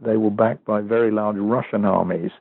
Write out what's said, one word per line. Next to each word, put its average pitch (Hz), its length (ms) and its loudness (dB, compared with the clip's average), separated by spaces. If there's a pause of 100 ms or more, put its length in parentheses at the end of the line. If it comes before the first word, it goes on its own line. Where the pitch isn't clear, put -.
they 113 160 0
were 107 120 2
backed 110 360 0
by 104 160 -2
very 113 280 2
large 107 280 -2
Russian 107 480 -2
armies. 90 560 0